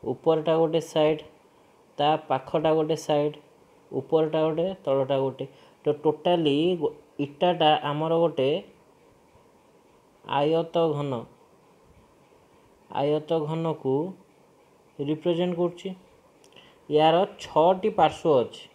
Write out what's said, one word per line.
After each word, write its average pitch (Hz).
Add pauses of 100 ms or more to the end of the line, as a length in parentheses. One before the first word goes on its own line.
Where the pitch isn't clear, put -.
ଉପରଟା 160
ଗୋଟେ 165
ସାଇଡ୍, 156 (760)
ତା 143 (160)
ପାଖଟା 151
ଗୋଟେ 156
ସାଇଡ୍, 147 (560)
ଉପରଟା 156
ଗୋଟେ, 160 (180)
ତଳଟା 135
ଗୋଟେ। 135 (380)
ତ 147 (100)
ଟୋଟାଲି 156 (220)
ଗୋ-, 151 (240)
ଇଟାଟା 160 (120)
ଆମର 151
ଗୋଟେ 135 (1800)
ଆୟତ 160 (160)
ଘନ, 143 (1700)
ଆୟତ 151 (120)
ଘନକୁ 156 (1040)
ରିପ୍ରେଜେଣ୍ଟ 165
କରୁଛି। 175 (1000)
ୟାର 156 (220)
ଛଅଟି 185
ପାର୍ଶ୍ୱ 160
ଅଛି। 117 (120)